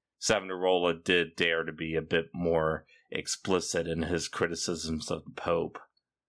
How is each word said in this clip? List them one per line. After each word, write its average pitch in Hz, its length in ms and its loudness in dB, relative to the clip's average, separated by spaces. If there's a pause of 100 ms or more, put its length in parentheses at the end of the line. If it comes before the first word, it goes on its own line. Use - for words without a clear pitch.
(200)
Savonarola 92 720 4
did 85 420 2
dare 82 280 2
to 80 80 -6
be 80 240 -6
a 80 80 2
bit 80 320 0
more 80 500 0 (240)
explicit - 800 -2
in 82 160 -2
his 82 240 -2
criticisms 80 840 -4
of 82 160 -6
the 87 60 -16
Pope. 85 480 -2 (500)